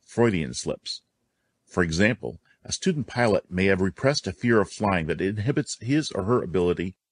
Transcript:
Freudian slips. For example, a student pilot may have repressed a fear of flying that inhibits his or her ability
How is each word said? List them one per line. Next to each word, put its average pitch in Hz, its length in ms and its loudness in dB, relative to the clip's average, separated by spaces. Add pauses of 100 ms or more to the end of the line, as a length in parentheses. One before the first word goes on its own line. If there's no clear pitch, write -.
Freudian 92 540 0
slips. - 480 -8 (640)
For - 160 0
example, 85 580 0 (240)
a - 80 -10
student 151 360 -2
pilot 120 420 0
may 92 160 2
have 95 160 4
repressed 131 440 0
a 95 60 -4
fear 117 280 2
of 92 100 0
flying 92 380 0
that 80 120 -2
inhibits 107 600 -2
his 139 300 -2
or 98 100 -4
her 113 200 2
ability 87 520 0 (180)